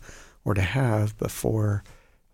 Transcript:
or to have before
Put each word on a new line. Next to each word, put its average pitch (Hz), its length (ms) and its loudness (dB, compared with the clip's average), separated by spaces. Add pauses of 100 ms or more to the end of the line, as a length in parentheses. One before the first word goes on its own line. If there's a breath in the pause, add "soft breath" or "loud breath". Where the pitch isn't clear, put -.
(440 loud breath)
or 110 100 0
to 98 80 2
have 107 560 2
before 107 640 0 (500 soft breath)